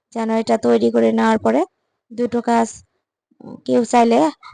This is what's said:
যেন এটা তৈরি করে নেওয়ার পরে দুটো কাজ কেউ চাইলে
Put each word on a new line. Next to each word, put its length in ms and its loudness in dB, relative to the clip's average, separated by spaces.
যেন 220 -6
এটা 220 0
তৈরি 340 0
করে 200 2
নেওয়ার 280 0
পরে 220 0
দুটো 300 -4
কাজ 260 0
কেউ 220 2
চাইলে 340 2